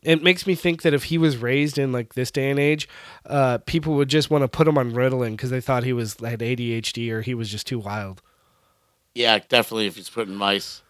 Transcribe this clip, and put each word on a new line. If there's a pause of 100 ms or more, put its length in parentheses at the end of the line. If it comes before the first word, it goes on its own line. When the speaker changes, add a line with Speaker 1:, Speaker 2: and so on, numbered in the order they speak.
Speaker 1:
It
makes
me
think
that
if
he
was
raised
in,
like,
this
day
and
age, (360)
uh,
people
would
just
wanna
put
him
on
Ritalin
'cause
they
thought
he
was,
had
A
D
H
D
or
he
was
just
too
wild. (920)
Speaker 2:
Yeah, (100)
definitely
if
he's
putting
mice